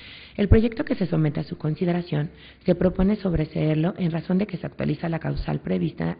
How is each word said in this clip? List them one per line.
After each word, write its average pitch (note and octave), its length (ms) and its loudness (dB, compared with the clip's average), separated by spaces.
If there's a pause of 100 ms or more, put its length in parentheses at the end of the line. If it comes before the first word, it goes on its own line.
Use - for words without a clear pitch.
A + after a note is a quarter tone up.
(360)
El G3+ 120 0
proyecto A3+ 360 4
que - 120 -2
se F#3 100 0
somete D#3 320 2
a D3+ 60 -4
su - 140 -12
consideración E3+ 720 -2 (340)
se F3+ 100 6
propone F#3 400 2
sobreseerlo D#3 840 0
en F3 120 2
razón E3+ 260 0
de G#3 120 0
que E3+ 80 -8
se D3+ 100 -8
actualiza C#3+ 420 -4
la D#3+ 120 -2
causal D3 400 -2
prevista E3+ 600 -2